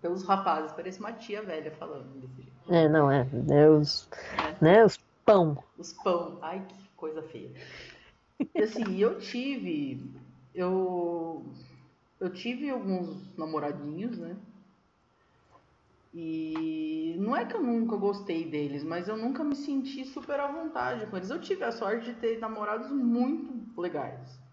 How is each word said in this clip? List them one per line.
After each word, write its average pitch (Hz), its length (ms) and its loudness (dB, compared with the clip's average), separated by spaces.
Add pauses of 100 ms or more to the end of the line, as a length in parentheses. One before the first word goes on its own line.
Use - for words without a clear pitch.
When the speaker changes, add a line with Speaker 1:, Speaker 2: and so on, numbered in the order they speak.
Speaker 1:
pelos 185 240 -4
rapazes, 165 480 2
parece 185 260 -10
uma 208 140 -10
tia 214 300 -10
velha 156 300 -8
falando 135 480 -12
desse - 220 -16
jeito. - 80 -20 (220)
Speaker 2:
É, 165 160 8
não, 151 220 8
é. 135 160 4 (240)
É 147 180 10
os, 151 400 6 (300)
Speaker 1:
É. - 260 0
Speaker 2:
né, 202 200 12
os - 140 6 (260)
pão. 170 380 6 (160)
Speaker 1:
Os - 140 -14
pão. - 500 -2
Ai, 185 240 -8
que - 300 -20
coisa 156 260 -8
feia. 98 280 -14 (1040)
E 214 80 2
assim, 208 360 -2
eu 214 200 4
tive, 180 840 -4 (540)
eu, 180 880 -2 (760)
eu 185 140 -4
tive 254 380 -6
alguns 190 680 -4
namoradinhos, 156 800 -6
né? 170 180 -10 (1800)
E 160 1080 -4
não 226 160 0
é 480 80 -2
que 466 100 -10
eu 415 80 0
nunca 233 340 0
gostei 196 480 -2
deles, 147 380 -4
mas 170 260 -4
eu 220 80 -4
nunca 254 280 -4
me 285 100 0
senti 269 500 -4
super 285 360 -6
à 285 100 -2
vontade 247 560 -4
com 196 100 -8
eles. 185 140 -6
Eu 330 100 -6
tive - 220 -4
a 233 80 -2
sorte 226 360 -4
de 240 80 -8
ter 226 260 -2
namorados 220 500 -6
muito 247 880 0
legais. 151 600 -8 (120)